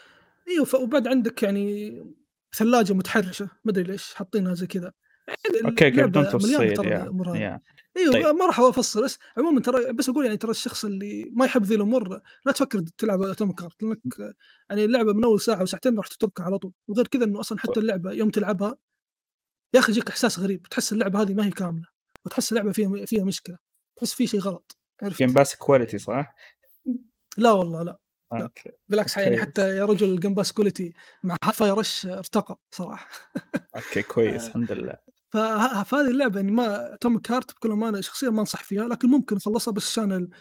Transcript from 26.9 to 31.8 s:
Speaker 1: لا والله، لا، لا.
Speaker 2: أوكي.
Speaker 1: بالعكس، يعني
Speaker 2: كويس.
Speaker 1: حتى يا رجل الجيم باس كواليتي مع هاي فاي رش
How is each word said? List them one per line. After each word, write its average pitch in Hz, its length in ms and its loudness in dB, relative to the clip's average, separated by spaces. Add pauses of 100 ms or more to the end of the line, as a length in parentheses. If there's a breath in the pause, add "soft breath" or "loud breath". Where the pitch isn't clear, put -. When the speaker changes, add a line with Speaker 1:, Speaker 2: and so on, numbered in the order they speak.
Speaker 1:
لا 226 140 6
والله، 170 300 0
لا، 170 160 -10 (340)
لا. 113 100 -4
Speaker 2:
أوكي. - 280 -16 (180)
Speaker 1:
بالعكس، 208 280 0
يعني 196 200 2
Speaker 2:
كويس. 220 120 -2
Speaker 1:
حتى 190 280 0
يا 196 80 0
رجل 208 260 4
الجيم 185 240 0
باس 190 180 0
كواليتي 185 400 -2 (300 soft breath)
مع 180 220 -4
هاي 214 80 2
فاي 208 180 2
رش 202 360 -2